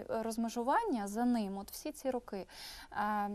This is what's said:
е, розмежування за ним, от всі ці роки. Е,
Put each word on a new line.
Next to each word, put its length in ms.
е, 140
розмежування 840
за 180
ним, 320
от 140
всі 200
ці 200
роки. 360
Е, 440